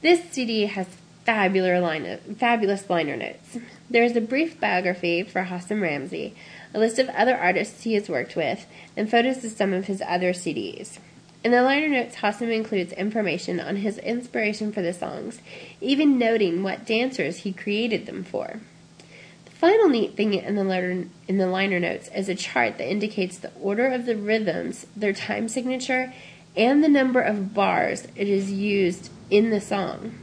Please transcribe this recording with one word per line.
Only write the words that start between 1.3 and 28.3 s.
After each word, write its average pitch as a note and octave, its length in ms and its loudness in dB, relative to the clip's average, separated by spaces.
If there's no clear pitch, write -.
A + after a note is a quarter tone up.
liner-, D#3 380 -2
fabulous G#3 720 0
liner D#3+ 260 0
notes. - 420 -10
There A#3 140 4
is A#3+ 120 2
a A#3 60 2
brief C4 380 -2
biography F#3 640 0
for F#3 200 -4
Hassan F3+ 360 -6
Ramsey, D3+ 560 -4
a G#3+ 60 -4
list A3+ 200 2
of C4 100 4
other A#3+ 280 2
artists F#3 460 0
he A3+ 100 -2
has G#3 160 0
worked C3+ 260 -4
with, E3 300 -2
and G#3+ 120 -2
photos B3 360 2
of A3 60 -10
some G3 200 0
of F#3+ 140 -2
his G3 160 -4
other F3+ 320 0
C E3+ 200 -4
Ds. - 460 -10
In A#3 80 2
the B3 100 6
liner C#4 260 2
notes, B3 280 -2
Hassan A3 340 -2
includes G#3+ 440 -2
information F#3+ 680 -2
on - 180 -4
his G3+ 220 -4
inspiration G#3+ 720 -4
for G#3 100 -4
the F3 120 -2
songs, - 460 -10
even C#4 380 2
noting G#3+ 460 2
what G3 220 -6
dancers A3 520 -2
he G3 160 -6
created G#3 520 -2
them - 180 -10
for. - 360 -8
The - 60 -20
final G4+ 360 6
neat A#3+ 300 2
thing G#3 160 2
in F#3+ 220 -2
the G3+ 100 0
letter, F#3 400 0
in F#3+ 80 2
the F#3+ 100 2
liner F#3+ 320 0
notes - 340 -4
is F#3+ 140 -4
a F3+ 80 -2
chart - 420 -2
that B2+ 140 -4
indicates G3+ 460 -2
the - 240 -14
order G#3 260 0
of B3+ 180 -2
the A#3 120 0
rhythms, G3+ 760 -2
their G#3 200 -2
time G#3 340 -4
signature, B3+ 680 -2
and C4+ 280 6
the D#4+ 60 6
number C4 320 6
of G3+ 320 0
bars F#3+ 640 2
it G3+ 120 -2
is G3 240 0